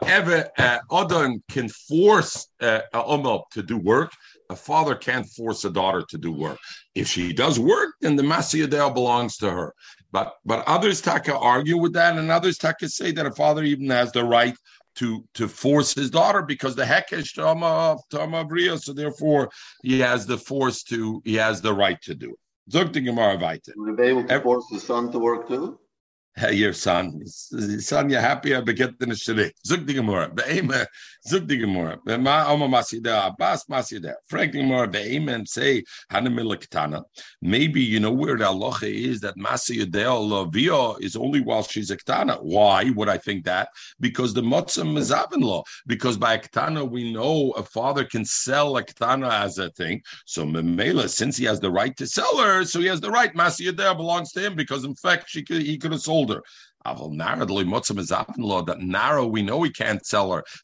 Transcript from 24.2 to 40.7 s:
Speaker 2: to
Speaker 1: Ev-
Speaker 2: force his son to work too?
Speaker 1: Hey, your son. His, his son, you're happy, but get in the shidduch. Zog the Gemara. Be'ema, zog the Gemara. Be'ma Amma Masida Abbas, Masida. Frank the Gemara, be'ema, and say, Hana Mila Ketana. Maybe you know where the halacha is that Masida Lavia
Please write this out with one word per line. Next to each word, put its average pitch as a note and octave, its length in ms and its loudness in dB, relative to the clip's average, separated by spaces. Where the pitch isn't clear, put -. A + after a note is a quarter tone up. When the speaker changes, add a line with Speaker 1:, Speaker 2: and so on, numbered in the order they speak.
Speaker 2:
to B2 100 0
Speaker 1:
Ev- C#3 100 0
Speaker 2:
force B2 280 2
his G#2 100 -8
son A#2+ 300 -2
to B2 80 -4
work A#2 280 0
too? C#3 300 -6
Speaker 1:
Hey, - 180 0
your G2+ 200 2
son. F2 460 -2
His, - 300 -16
his G#2 380 -4
son, C#3+ 240 0
you're B2+ 100 2
happy, C3+ 400 0
but A#2 140 0
get B2+ 260 0
in A#2+ 80 -4
the A2+ 60 -2
shidduch. G#2+ 380 0
Zog E3 220 -2
the C#3+ 80 -2
Gemara. G#2 340 0
Be'ema, B2+ 560 -2
zog E3 200 0
the C#3+ 100 0
Gemara. F#2 480 -2
Be'ma C3+ 420 2
Amma D3 200 2
Masida A2+ 640 0
Abbas, E3+ 360 -2
Masida. A2+ 480 -6
Frank D#3+ 240 -2
the C#3+ 100 -6
Gemara, B2+ 260 2
be'ema, A#2 440 -4
and A2+ 180 -6
say, C3+ 340 0
Hana A#2+ 180 0
Mila A#2 280 -2
Ketana. D2+ 440 -6
Maybe C3+ 400 2
you A2 180 2
know G#2+ 120 2
where C3 260 0
the A2 60 0
halacha G2+ 400 -2
is A2 380 -4
that G2 140 -8
Masida A2 540 -4
Lavia G#2+ 1120 0